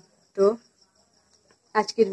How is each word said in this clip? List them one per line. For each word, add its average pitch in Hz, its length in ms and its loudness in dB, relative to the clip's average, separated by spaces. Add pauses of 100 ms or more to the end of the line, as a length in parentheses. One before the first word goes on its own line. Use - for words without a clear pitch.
(380)
তো 196 80 2 (1300)
আজকের 214 380 0